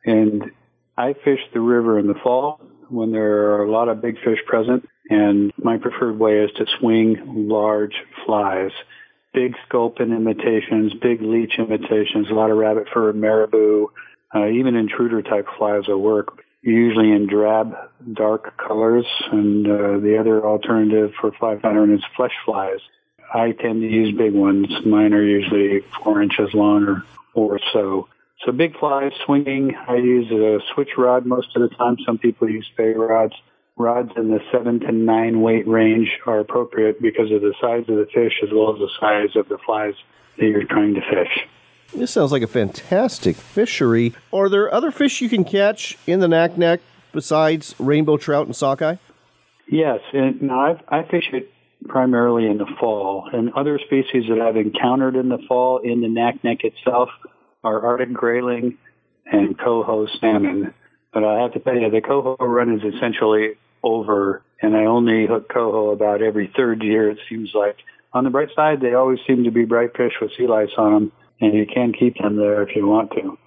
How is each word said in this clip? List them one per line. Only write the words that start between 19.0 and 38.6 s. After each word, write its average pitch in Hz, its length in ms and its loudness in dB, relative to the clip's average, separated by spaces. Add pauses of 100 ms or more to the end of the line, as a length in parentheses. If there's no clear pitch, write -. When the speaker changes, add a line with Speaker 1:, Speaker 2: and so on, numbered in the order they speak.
Speaker 1:
and, 104 380 2
uh, 101 300 0
the 104 200 2
other 107 260 2
alternative 107 760 2
for 110 100 0
fly 110 240 -4
pattern 107 400 2
is 101 80 0 (140)
flesh 123 180 0 (100)
flies. 98 360 -4 (520)
I 117 200 0
tend 113 300 -4
to 110 60 -2
use 110 280 2
big 107 180 2
ones. 98 320 4 (180)
Mine 107 300 4
are 104 80 4
usually 101 560 2 (240)
four 107 180 0
inches 101 320 -2
long 104 360 4
or, 95 160 -4 (300)
or 104 260 0 (120)
so. 95 360 -2 (360)
So 123 60 -2
big 151 300 0
flies, 139 320 0 (140)
swinging. 139 500 0 (100)
I 123 80 -2
use 123 380 2
a 107 260 2 (160)
switch - 240 -4
rod 123 260 4
most 123 300 -4
of 120 80 2
the 117 140 2
time. 120 280 -2
Some 113 140 -2
people 113 320 0
use 107 220 -6
spey 110 220 0
rods. 113 400 0 (420)
Rods 120 400 -2
in 113 140 -2
the 107 100 0 (120)
seven 120 280 0
to - 120 -4
nine 113 480 2
weight 113 260 2
range 110 440 2 (160)
are 110 140 0
appropriate 110 600 -2
because 110 300 0
of 107 100 2
the 101 220 0
size 117 260 -2
of 110 80 0
the 104 160 0
fish 117 300 0
as 104 100 -4
well 107 220 2